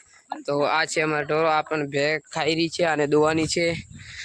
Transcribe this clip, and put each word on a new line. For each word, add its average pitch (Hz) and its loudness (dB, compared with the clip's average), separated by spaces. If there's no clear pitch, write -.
તો 143 0
આ 147 2
છે - -2
અમારા 156 0
ઢોરો, 156 0
આ 156 2
પણ 147 -4
ભે 147 0
ખાઈ 160 -2
રહી 165 0
છે - -2
અને 151 2
દોવાની 151 4
છે. 170 -2